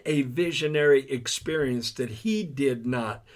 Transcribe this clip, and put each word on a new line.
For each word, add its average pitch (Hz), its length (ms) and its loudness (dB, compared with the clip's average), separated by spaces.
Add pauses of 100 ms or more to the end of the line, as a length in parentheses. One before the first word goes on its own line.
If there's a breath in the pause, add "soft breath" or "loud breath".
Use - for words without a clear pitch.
a 151 160 2
visionary 147 880 2
experience 127 840 -2
that 123 180 -6
he 214 320 -2
did 131 440 -2
not 117 360 -4 (140 soft breath)